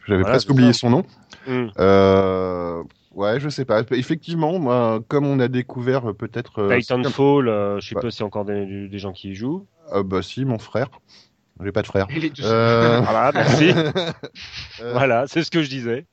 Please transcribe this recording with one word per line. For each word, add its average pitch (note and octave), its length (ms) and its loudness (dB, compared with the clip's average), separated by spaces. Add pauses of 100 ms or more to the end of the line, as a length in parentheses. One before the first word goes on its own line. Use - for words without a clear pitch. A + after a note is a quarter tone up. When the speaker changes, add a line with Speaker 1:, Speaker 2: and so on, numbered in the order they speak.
Speaker 1:
J'avais F#2+ 160 2
Speaker 2:
Voilà, G2+ 140 2
Speaker 1:
presque - 120 0
Speaker 2:
c'est C#3+ 60 4
Speaker 1:
oublié B2+ 180 8
Speaker 2:
ça. A#2+ 60 2
Speaker 1:
son A#2+ 120 2
nom. D3 140 4 (420)
Speaker 2:
Hmm. B2+ 200 -4 (120)
Speaker 1:
Euh, F#2 1040 4 (320)
ouais, G#2 260 -2
je D3 100 -6
sais C3+ 160 -6
pas. A2 240 2
Effectivement, D#3+ 680 -2
moi, A#2+ 480 0
comme C#3+ 200 0
on C#3 120 0
a B2 100 2
découvert, B2+ 640 -2
euh, G2+ 40 -6
peut-être, A2 480 -10
euh, G2+ 160 2
Speaker 2:
Titanfall, C3 720 0
euh, G2+ 300 -2
je F#2+ 120 -12
sais A2+ 40 -10
Speaker 1:
Ouais. F#2+ 60 -4
Speaker 2:
pas A#2+ 100 -4
s'il - 100 -10
y - 20 -4
a G#2+ 40 -4
encore G#2 200 -6
des, G2+ 420 -8
des G2+ 100 -12
gens G2 140 -10
qui G2 180 -14
y F#2+ 40 -10
jouent. C#3+ 320 -8 (260)
Speaker 1:
Euh, G2+ 100 0
bah F#2 200 -2
si, B2+ 240 -6
mon A#2+ 120 -2
frère. A#2+ 300 -6 (760)
J'ai G2+ 100 -6
pas G#2 100 -2
de F#2+ 60 -4
frère. G2 260 0
Speaker 3:
Il D#3+ 100 -4
est D#3+ 60 -2
tout C#3 100 -16
seul. G#2 100 -2
Speaker 1:
Euh, A#2 520 4
Speaker 2:
Voilà, A2+ 320 2
merci. - 360 4
Speaker 1:
<laughs> - 1120 -6
euh, A#2+ 100 -8
Speaker 2:
Voilà, B2+ 340 0
c'est E3 160 -2
ce - 80 -6
que E3 120 0
je D3 60 -4
disais. C3 440 -6